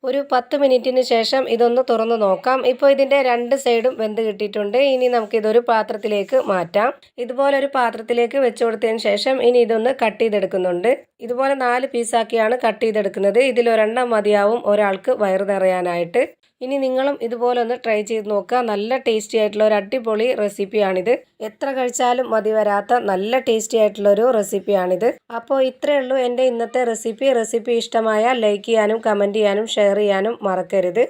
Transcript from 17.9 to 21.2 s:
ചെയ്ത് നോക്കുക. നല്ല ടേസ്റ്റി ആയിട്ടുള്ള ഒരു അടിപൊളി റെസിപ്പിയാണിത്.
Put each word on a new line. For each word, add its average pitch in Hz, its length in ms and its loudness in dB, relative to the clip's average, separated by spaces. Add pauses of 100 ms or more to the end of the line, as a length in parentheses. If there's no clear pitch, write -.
ചെയ്ത് 220 240 -4
നോക്കുക. 208 260 0 (100)
നല്ല 214 280 -2 (100)
ടേസ്റ്റി 220 320 -2
ആയിട്ടുള്ള 214 300 0
ഒരു 214 100 2
അടിപൊളി 220 480 -2 (140)
റെസിപ്പിയാണിത്. 196 680 -2 (360)